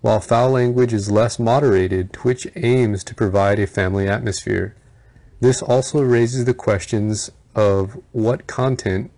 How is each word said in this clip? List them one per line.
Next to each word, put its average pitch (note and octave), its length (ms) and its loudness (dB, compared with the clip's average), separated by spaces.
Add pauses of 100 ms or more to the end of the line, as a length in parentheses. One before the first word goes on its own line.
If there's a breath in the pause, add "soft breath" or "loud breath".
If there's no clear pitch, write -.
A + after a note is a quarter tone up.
While G#2+ 200 2
foul A#2+ 300 2
language B2 420 2
is G#2 180 -2
less G#2+ 300 0
moderated, F#2+ 720 2
Twitch - 420 -4
aims A#2 500 0
to - 120 -14
provide G2+ 420 2
a G2+ 80 0
family G2 400 -2
atmosphere. G2+ 720 -4 (640 soft breath)
This B2+ 200 2
also C3 420 0
raises A#2+ 420 2
the B2 100 0
questions G#2+ 760 -2 (220)
of G2+ 440 0 (140)
what A#2 340 -2
content B2 720 -4